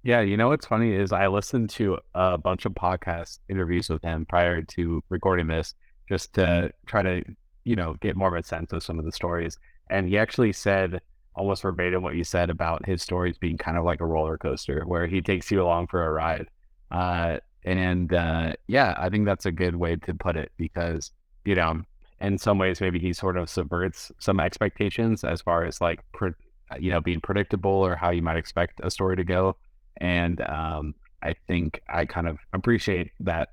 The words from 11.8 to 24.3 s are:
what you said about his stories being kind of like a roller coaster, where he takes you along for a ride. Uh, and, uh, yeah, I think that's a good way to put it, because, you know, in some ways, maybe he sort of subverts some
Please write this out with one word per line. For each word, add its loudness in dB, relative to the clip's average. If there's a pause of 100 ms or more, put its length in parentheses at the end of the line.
what -4
you -2
said 2
about -2
his 0
stories -2
being -2
kind -2
of 2
like 0
a -2
roller 0
coaster, -4
where 0
he 0
takes -2
you 4
along 2
for 0
a 0
ride. -2 (440)
Uh, 0 (260)
and, 0
uh, 2 (160)
yeah, 4
I -2
think 2
that's 0
a 0
good 0
way 0
to -6
put -2
it, -6
because, -4 (340)
you 4
know, 2 (380)
in 0
some 2
ways, 2
maybe 0
he 0
sort -2
of -4
subverts -4
some 2